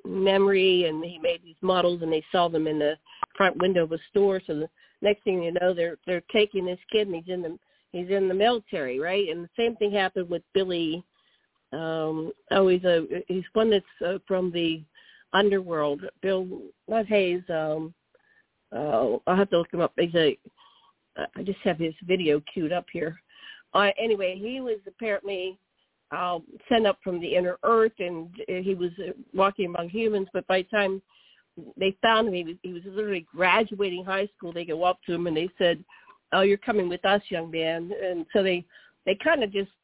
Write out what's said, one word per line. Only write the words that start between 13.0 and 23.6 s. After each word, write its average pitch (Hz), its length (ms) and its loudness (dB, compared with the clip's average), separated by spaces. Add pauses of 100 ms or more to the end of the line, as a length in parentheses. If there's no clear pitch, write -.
he's 180 160 -4 (100)
one 226 160 4
that's, 202 160 2 (180)
uh, 180 140 -2 (100)
from 185 240 0
the 165 300 -2 (520)
underworld. 180 680 2 (200)
Bill, 185 260 0 (400)
not 220 200 0
Hayes. 185 420 2
Um, 160 440 -4 (840)
uh, 120 420 0 (100)
I'll 185 80 2
have 196 160 0
to 175 80 2
look 170 120 -4
him 175 100 -2
up. 160 180 0
He's 170 160 0
a, 156 220 4 (840)
uh, - 60 -6 (100)
I 196 60 -12
just 196 220 -6
have 175 160 0
his 160 240 -4
video 170 380 2 (120)
queued 160 180 -4
up 175 220 -4
here. 165 260 -6 (540)